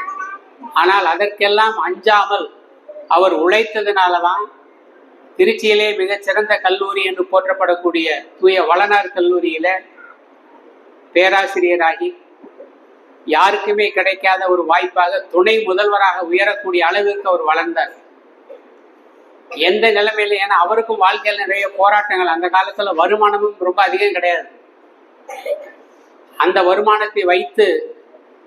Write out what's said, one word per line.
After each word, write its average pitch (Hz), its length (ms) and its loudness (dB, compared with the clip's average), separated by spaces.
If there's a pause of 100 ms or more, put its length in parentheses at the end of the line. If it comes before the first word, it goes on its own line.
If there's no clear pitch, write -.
(720)
ஆனால் 185 420 2
அதற்கெல்லாம் 208 640 0
அஞ்சாமல் 196 680 0 (640)
அவர் 180 260 4 (100)
உழைத்ததுனாலதான் 190 1000 0 (920)
திருச்சியிலே 214 600 2
மிகச்சிறந்த 196 580 -2 (100)
கல்லூரி 196 400 -2
என்று 185 200 -4
போற்றப்படக்கூடிய 180 840 0 (320)
தூய 185 240 4
வளனார் 196 520 2
கல்லூரியில 175 540 0 (1500)
பேராசிரியராகி, 175 920 2 (1160)
யாருக்குமே 202 640 0
கிடைக்காத 190 600 0
ஒரு 180 160 2
வாய்ப்பாக 180 560 0 (120)
துணை 185 300 4
முதல்வராக 196 680 0
உயரக்கூடிய 190 560 -2
அளவிற்கு 202 420 -2
அவர் 175 220 0
வளர்ந்தார். 165 420 -2 (1700)
எந்த 214 180 2 (120)
நிலைமையில, 208 480 0
ஏன்னா 202 200 2
அவருக்கும் 214 360 -2
வாழ்க்கையில 202 440 0
நிறைய 196 220 -4 (100)
போராட்டங்கள், 196 580 2
அந்த 170 140 -2
காலத்துல 190 460 -2
வருமானமும் 208 640 0
ரொம்ப 180 240 0
அதிகம் 185 340 0
கிடையாது. 175 320 -2 (1900)
அந்த 180 260 0
வருமானத்தை 208 600 0
வைத்து 180 440 0 (800)